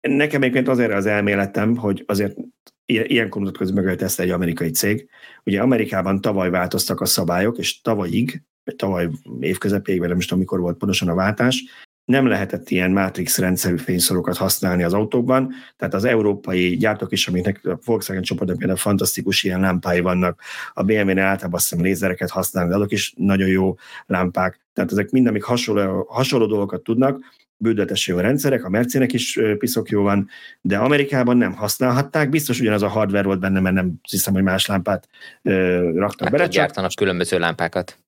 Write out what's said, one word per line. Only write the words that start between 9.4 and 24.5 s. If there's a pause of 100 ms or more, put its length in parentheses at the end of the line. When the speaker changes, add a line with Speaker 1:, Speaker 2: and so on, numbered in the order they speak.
Speaker 1:
közepéig,
vagy
nem
is
tudom,
mikor
volt
pontosan
a
váltás, (480)
nem
lehetett
ilyen
Matrix
rendszerű
fényszórókat
használni
az
autókban, (220)
tehát
az
európai
gyártók
is,
amiknek
a
Volkswagen
csoportnak
például
fantasztikus
ilyen
lámpái
vannak, (320)
a
B
M
W-nél
általában
azt
hiszem
lézereket
használnak,
de
azok
is
nagyon
jó (300)
lámpák, (140)